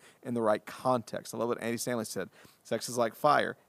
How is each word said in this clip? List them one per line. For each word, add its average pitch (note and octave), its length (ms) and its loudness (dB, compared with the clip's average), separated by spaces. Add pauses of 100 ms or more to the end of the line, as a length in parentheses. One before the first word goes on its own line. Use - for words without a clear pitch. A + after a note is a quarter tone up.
(220)
in B2+ 100 -6
the A#2 80 0
right G#2+ 240 4
context. - 680 -2
I - 20 -10
love A2+ 140 0
what - 120 -2
Andy A#2 140 -2
Stanley A#2 300 -4
said. - 240 -6 (340)
"Sex - 240 -4
is A#2+ 80 -8
like A2+ 180 2
fire. B2+ 440 4 (100)